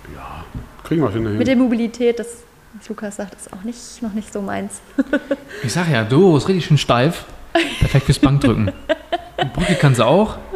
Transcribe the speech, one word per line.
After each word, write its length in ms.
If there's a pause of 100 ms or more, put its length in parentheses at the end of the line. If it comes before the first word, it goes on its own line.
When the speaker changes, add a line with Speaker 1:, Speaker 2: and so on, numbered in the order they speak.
(160)
Speaker 1:
Ja, 300 (380)
kriegen 180
wir 100
hin. 260
Speaker 2:
Mit 100
der 100
Mobilität, 600
das, 240 (320)
was 120
Lukas 300
sagt, 180
ist 160
auch 120
nicht, 380
noch 120
nicht 180
so 100
meins. 380 (160)
<laughs> 680
Speaker 3:
Ich 100
sag 160
ja, 140
Doro 340
ist 100
richtig 180
schön 120
steif. 480 (540)
Perfekt 260
fürs 140
Bankdrücken. 520 (340)
Speaker 2:
<laughs> 320
Speaker 3:
Und 160
Brücke 220
kann 200
sie 100
auch. 320 (180)